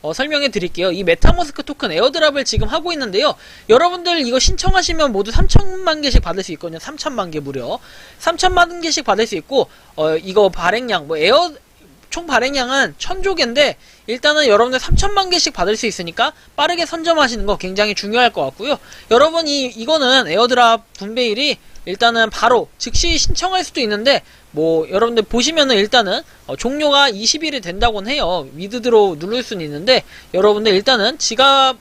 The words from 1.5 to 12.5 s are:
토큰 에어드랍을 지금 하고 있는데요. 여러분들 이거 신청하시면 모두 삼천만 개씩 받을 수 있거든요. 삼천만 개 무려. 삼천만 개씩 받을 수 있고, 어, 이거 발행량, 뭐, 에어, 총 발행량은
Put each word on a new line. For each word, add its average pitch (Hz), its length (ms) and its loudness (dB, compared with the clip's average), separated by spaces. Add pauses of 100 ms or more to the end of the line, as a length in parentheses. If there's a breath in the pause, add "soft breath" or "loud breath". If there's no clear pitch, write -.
토큰 285 280 -6
에어드랍을 285 540 2
지금 220 240 -2
하고 330 240 -4
있는데요. 247 420 -2 (320 loud breath)
여러분들 339 580 2
이거 240 140 0
신청하시면 349 720 2
모두 202 180 -2
삼천만 370 720 4
개씩 285 220 4
받을 175 200 -6
수 180 120 -8
있거든요. 160 260 -12
삼천만 247 520 -8
개 156 100 -6
무려. 135 380 -8 (400 loud breath)
삼천만 349 600 0
개씩 320 240 -4
받을 214 240 0
수 - 80 -8
있고, 220 320 -2 (300 soft breath)
어, 156 180 0
이거 190 320 2
발행량, 185 600 -2
뭐, 160 100 -4
에어, 269 340 2 (580)
총 339 160 -10
발행량은 262 720 -2